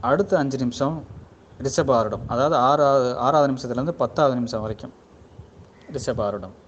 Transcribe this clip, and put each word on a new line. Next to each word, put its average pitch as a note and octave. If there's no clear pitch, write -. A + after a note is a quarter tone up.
அடுத்த F3
அஞ்சு C#3
நிமிஷம் C3+
ரிஷப C#3
ஆருடம், A2
அதாவது C3+
ஆறாவது, C3+
ஆறாவது C#3
நிமிஷத்துலேருந்து B2+
பத்தாவது C3+
நிமிஷம் A#2
வரைக்கும் G#2+
ரிஷப B2
ஆருடம் G2